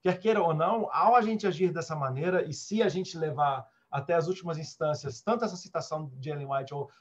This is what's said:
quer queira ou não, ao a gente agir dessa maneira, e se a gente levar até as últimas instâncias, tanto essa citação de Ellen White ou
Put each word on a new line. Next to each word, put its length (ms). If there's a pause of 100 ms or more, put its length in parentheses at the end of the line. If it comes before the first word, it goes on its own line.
quer 180
queira 220
ou 100
não, 400
ao 240
a 60
gente 240
agir 260
dessa 240
maneira, 460
e 100
se 300
a 80
gente 260
levar 500 (240)
até 220
as 160
últimas 300
instâncias, 640
tanto 200
essa 140
citação 600
de 120
Ellen 180
White 280
ou 160 (100)